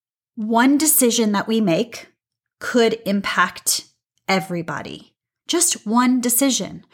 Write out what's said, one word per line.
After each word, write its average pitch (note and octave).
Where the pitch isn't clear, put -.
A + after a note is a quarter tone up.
one A#3
decision A#3+
that G3+
we A3+
make F3+
could A#3
impact -
everybody. E3+
Just -
one B3
decision, A#3+